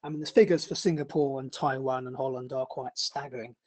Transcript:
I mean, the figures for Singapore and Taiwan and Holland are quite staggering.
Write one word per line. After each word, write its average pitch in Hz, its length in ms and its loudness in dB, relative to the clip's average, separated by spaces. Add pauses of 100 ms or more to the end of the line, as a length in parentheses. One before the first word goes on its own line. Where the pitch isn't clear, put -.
I 151 80 -10
mean, 151 100 -4
the 151 60 -6
figures 185 400 6
for - 80 -6
Singapore 147 640 0
and 131 100 -10
Taiwan 131 580 -2
and 127 80 -10
Holland 127 360 -4
are 131 140 -2
quite 127 320 -10
staggering. 123 560 -8 (120)